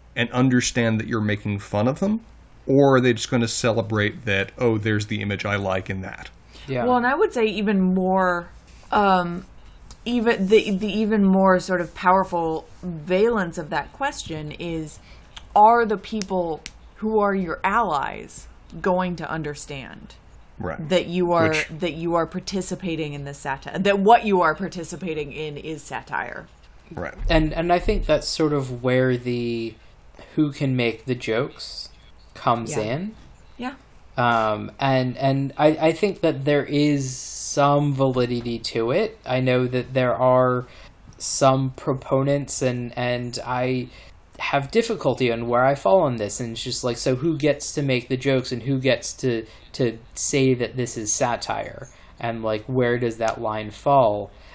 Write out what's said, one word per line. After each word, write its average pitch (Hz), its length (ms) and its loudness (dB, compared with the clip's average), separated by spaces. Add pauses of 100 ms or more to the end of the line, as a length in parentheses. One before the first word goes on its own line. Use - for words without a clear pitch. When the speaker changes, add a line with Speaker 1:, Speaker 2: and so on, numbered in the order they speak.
(160)
Speaker 1:
and 120 160 -2
understand 123 680 2
that 110 80 -6
you're 117 140 -2
making 104 380 -2
fun 104 280 -2
of 135 120 -2
them? 214 200 0 (480)
Or 135 300 6
are 123 40 4
they 123 120 4
just - 180 -6
gonna 117 160 2
celebrate 110 800 -2
that, 98 320 -2
"Oh, 113 200 2
there's 104 300 0
the 104 140 -4
image 101 240 -4
I 101 100 -2
like 95 340 -2
in 95 120 -6
that"? - 280 -12 (380)
Speaker 2:
Yeah. 180 180 -2
Speaker 3:
Well, 247 120 2
and 240 100 2
I 269 80 0
would 381 180 0
say 233 120 2
even 202 360 0
more, 185 680 2 (420)
um, 185 540 2 (600)
even 226 420 0
the, 214 240 6
the 202 160 -2
even 208 380 2
more 190 340 6
sort 180 220 -2
of 170 140 -8
powerful 180 720 2 (160)
valence 180 760 0
of 156 140 -8
that 147 220 -6
question 160 600 -6
is, 160 460 -8 (560)
are 226 300 8
the 214 120 -2
people 185 640 -4 (360)
who 214 220 -2
are 202 160 2
your 180 300 -4
allies 170 840 -2 (340)
going 180 360 0
to 165 120 -8
understand 147 840 -10 (420)
Speaker 1:
Right. 92 320 -6
Speaker 3:
that 180 180 2
you 175 260 0
are, 165 160 4
Speaker 1:
Which 156 200 0
Speaker 3:
that 160 240 -6
you 170 220 -2
are 165 100 2
participating 175 880 -6
in 143 120 -10
this 143 140 -10
satire, - 400 -8
that 196 200 4
what 220 260 8
you 190 160 4
are 156 140 4
participating 156 800 -8
in 147 240 -8
is 156 260 -10
satire? - 640 -8 (440)
Speaker 1:
Right. 87 220 -8 (160)
Speaker 2:
And, 156 240 2
and 170 200 0
I 180 60 4
think 208 260 0
that's 147 220 0
sort 156 260 0
of 127 300 -4
where 127 340 2
the 120 580 -4 (600)
who 151 160 2
can 135 260 0
make 120 280 0
the 123 100 -2
jokes - 760 -6 (440)
comes 117 380 0
Speaker 3:
Yeah. 107 120 -2
Speaker 2:
in. 165 320 -6 (420)
Speaker 3:
Yeah. - 160 -8 (440)
Speaker 2:
Um, 110 600 0
and, 131 380 0
and 139 400 0
I, 151 100 6
I 156 240 4
think 185 300 -2
that 135 240 0
there 147 200 2
is 139 500 0
some 143 800 0
validity 123 680 0
to 113 320 -2
it. 196 340 -2
I 127 140 -2
know 127 280 2
that 127 260 -4
there 127 220 2
are 127 500 4 (520)
some 135 540 2
proponents, 139 880 -2
and, 123 360 -2
and 123 480 -4
I 127 420 -2 (520)
have 139 320 -2
difficulty 143 600 0
on 117 160 -4
where 120 180 4
I 139 100 4
fall 190 260 4
on 131 160 0
this. 104 220 -4
And 117 140 -6
it's - 100 -8
just 123 200 -6
like, 120 140 -2
so 131 180 0
who 151 220 -2
gets 143 360 0
to 151 80 -2
make 131 260 0
the 131 100 -2
jokes 131 340 0
and 117 120 -6
who 135 160 0
gets 127 340 0
to, 113 320 -2 (280)
to 117 240 0 (180)
say 131 400 2
that 120 220 -4
this 123 200 -4
is 110 160 -4
satire? 113 760 -4 (320)
And, 113 240 -4
like, 107 220 -2
where 123 340 2
does 117 180 -2
that 110 240 -2
line 107 300 -4
fall? 110 600 2 (240)